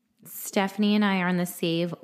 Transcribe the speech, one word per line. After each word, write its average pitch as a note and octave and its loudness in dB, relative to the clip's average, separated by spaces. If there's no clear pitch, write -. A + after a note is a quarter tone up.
Stephanie G#3 0
and G#3+ 4
I F#3+ 2
are F3 2
on F3+ 2
the F3 0
same E3+ -2